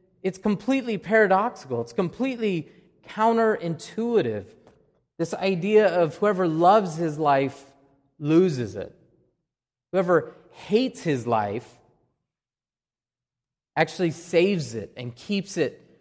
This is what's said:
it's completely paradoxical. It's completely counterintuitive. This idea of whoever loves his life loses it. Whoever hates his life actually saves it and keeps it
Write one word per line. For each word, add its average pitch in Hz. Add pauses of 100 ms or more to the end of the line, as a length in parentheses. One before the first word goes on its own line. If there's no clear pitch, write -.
(220)
it's 190
completely 226
paradoxical. 190
It's 117
completely 208 (400)
counterintuitive. 214 (720)
This 165
idea 196
of 170
whoever 190
loves 170
his 160
life 139 (480)
loses 147
it. 95 (1000)
Whoever 175 (180)
hates 240
his 131
life 110 (2000)
actually 165
saves 170
it 104
and 123
keeps -
it - (180)